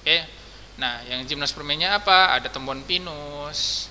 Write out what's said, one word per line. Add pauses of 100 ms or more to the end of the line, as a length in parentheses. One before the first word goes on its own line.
Oke. (600)
Nah,
yang
gymnospermae-nya
apa?
Ada
tumbuhan
pinus